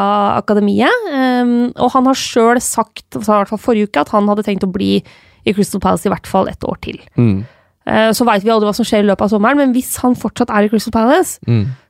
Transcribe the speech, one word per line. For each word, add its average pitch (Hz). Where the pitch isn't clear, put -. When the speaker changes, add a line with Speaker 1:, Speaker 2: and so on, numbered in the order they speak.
Speaker 1:
akademiet, 208
ehm, 247
og -
han 262
har 269
selv 240
sagt, -
sa -
i 208
hvert -
fall 214
forrige 208
uke, -
at 294
han 208
hadde 208
tenkt 196
å 190
bli 190
i 220
Crystal 196
Palace 185
i 196
hvert -
fall 196
et -
år -
til. -
Speaker 2:
Mm. 110
Speaker 1:
Eh, 220
så 233
vet 202
vi 220
aldri 208
hva 208
som 233
skjer 214
i 208
løpet 196
av 208
sommeren, 220
men 277
hvis 254
han 254
fortsatt -
er 208
i 214
Crystal 220
Palace, 262
Speaker 2:
Mm. 113